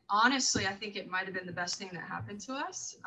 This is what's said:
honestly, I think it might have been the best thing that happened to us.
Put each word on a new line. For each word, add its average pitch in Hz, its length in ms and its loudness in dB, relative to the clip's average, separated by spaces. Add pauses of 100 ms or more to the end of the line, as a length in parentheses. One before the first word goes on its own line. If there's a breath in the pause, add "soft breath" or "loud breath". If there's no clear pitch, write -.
honestly, 233 580 6
I 196 60 0
think 208 240 -6
it 185 120 -6
might 185 140 0
have 190 100 -6
been 180 120 -4
the 175 80 -8
best 175 260 -4
thing 190 140 -8
that 165 100 -8
happened 202 380 -8
to 254 120 -8
us. 311 540 -6